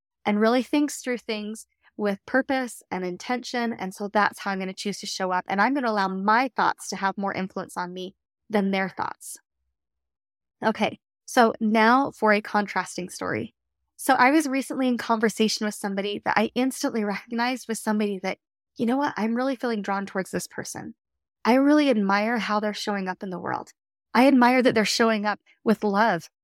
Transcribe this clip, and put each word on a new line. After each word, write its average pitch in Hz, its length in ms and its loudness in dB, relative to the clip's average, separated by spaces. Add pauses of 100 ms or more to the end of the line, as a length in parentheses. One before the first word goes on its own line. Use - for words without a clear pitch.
(260)
and 208 160 2
really 233 220 4
thinks 294 380 -2
through 247 180 -4
things 214 480 -10 (280)
with 202 300 -4
purpose 262 640 -2
and 185 140 -4
intention. 233 640 -6
And 185 220 -8
so 202 160 -8
that's - 300 0
how 202 120 -6
I'm 190 80 -4
gonna 190 140 -6
choose - 260 -6
to 202 80 -12
show 185 240 -4
up. 180 160 -2
And 196 140 0
I'm 247 120 2
gonna 254 160 0
allow 202 200 0
my 214 460 2
thoughts - 340 0
to 196 80 -8
have 196 200 -2
more 196 160 -4
influence - 440 -8
on 180 160 -8
me 185 200 -12 (360)
than 196 220 2
their 190 180 0
thoughts. - 480 -8 (1300)
Okay, 214 360 0 (260)
so 233 360 4
now 226 500 4
for 214 220 2
a 208 80 2
contrasting 196 680 -4
story. - 460 -6 (400)
So - 200 0
I 254 160 6
was 302 160 4
recently 262 420 -2
in 240 80 0
conversation 220 680 0
with 208 100 -4
somebody 202 500 -6
that - 120 0
I 220 180 0
instantly 247 500 -2
recognized 233 640 -6
was 220 100 -6
somebody 208 400 -2
that, 190 180 -6 (380)
"You 247 100 -2
know 247 120 0
what? 294 180 -2
I'm 226 200 -2
really 262 200 -2
feeling 233 260 -4
drawn 196 240 -4
towards 190 260 -6
this 180 140 -6
person. - 480 -12 (520)
I 226 80 6
really 285 360 6
admire 214 500 2
how 208 200 -2
they're 208 140 -2
showing 202 340 -6
up 185 160 -10
in 196 60 -10
the 175 100 -8
world. - 320 -6 (420)
I 254 140 8
admire 254 340 6
that 254 140 4
they're 214 100 4
showing 220 400 0
up 208 140 -2 (240)
with 214 200 2
love 202 460 2 (140)